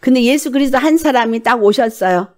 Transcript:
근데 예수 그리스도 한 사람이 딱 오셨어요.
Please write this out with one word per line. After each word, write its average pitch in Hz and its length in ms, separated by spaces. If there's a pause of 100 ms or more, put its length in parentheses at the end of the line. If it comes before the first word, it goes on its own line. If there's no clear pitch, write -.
근데 254 240
예수 277 260
그리스도 269 260
한 311 220
사람이 240 440
딱 233 220
오셨어요. 202 720